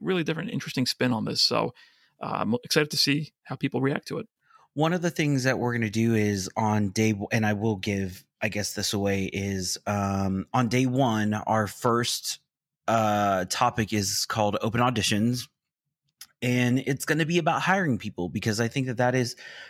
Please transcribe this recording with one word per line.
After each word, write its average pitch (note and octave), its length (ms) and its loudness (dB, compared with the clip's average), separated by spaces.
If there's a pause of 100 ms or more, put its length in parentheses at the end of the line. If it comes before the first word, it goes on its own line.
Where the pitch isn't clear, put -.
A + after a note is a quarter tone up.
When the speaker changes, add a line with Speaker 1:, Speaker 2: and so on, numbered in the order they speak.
Speaker 1:
really F3 200 0
different, D#3 280 -6
interesting - 360 -4
spin B2+ 260 0
on G#2+ 120 -2
this. G#2+ 180 -2
So, A2+ 320 0 (460)
uh, - 200 -6
I'm G#2 220 0
excited D3+ 280 0
to D3+ 80 -4
see D3 340 0 (120)
how C3 120 -8
people C#3 240 -2
react C3+ 280 0
to D3+ 100 -6
it. - 100 -10 (460)
Speaker 2:
One D#3+ 180 2
of F3+ 100 0
the F3 80 0
things D3 340 2
that B2+ 140 2
we're A#2+ 140 0
gonna A#2 180 0
do A2+ 240 2
is G#2 420 2
on G#2+ 340 2
day A2 220 2
w-, G2+ 200 -4
and A2 140 2
I G#2+ 80 2
will G#2+ 220 0
give, F#2+ 480 -4 (180)
I A2 80 0
guess, G2+ 240 -6
this - 180 -4
away, G2 400 0
is, G2 540 -4
um, G2 640 0
on B2 160 2
day B2+ 180 2
one, A2 480 0
our G#2+ 320 0
first, - 720 -2 (500)
uh, G#2 600 2
topic A#2 440 0
is G2+ 340 0
called G#2 360 0
open A2+ 180 0
auditions. A#2+ 680 2 (920)
And B2 380 2
it's - 240 -4
gonna D#3+ 220 0
be E3+ 120 2
about D#3 240 2
hiring E3 360 2
people, F2+ 300 -6
because G#2+ 320 0
I A#2 80 2
think C3 200 -4
that B2 100 -6
that B2 160 4
is B2 220 0 (340)